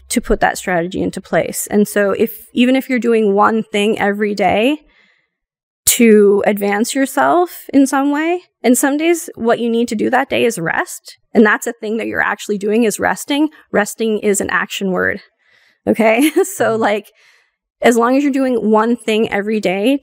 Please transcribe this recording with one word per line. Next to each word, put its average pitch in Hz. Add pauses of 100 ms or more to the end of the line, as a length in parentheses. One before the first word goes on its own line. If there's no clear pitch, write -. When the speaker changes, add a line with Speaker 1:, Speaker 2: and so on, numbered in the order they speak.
Speaker 1:
to -
put 214
that -
strategy 185
into 180
place. -
And 208
so 202
if, -
even 247
if 262
you're 254
doing 220
one 214
thing 208
every 208
day 202 (1040)
to 208
advance 202
yourself 277
in 277
some 277
way, 330 (220)
and 254
some 285
days 330
what 233
you 233
need 233
to 233
do 214
that 254
day 240
is 233
rest, - (160)
and 208
that's 220
a 233
thing 220
that 214
you're 165
actually 202
doing 208
is 208
resting. 285 (220)
Resting 214
is 202
an -
action 185
word. 185 (680)
Okay? 226
<laughs> 381
So, 226
Speaker 2:
Mm-hmm. 220
Speaker 1:
like, 208 (680)
as 233
long 240
as 285
you're 285
doing 254
one 226
thing 220
every 208
day 202